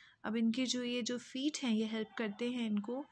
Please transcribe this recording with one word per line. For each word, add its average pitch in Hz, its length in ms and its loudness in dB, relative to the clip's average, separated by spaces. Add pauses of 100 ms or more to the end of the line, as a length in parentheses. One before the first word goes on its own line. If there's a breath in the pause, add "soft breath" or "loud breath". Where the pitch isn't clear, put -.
(240 loud breath)
अब 220 120 -2
इनके 233 300 4
जो 247 180 0
ये 247 180 0
जो 240 160 -2
फीट 269 440 -2
हैं, 254 80 2
ये 220 160 4
हेल्प 220 220 -2 (100)
करते 226 320 -2
हैं 247 160 0
इनको 220 460 0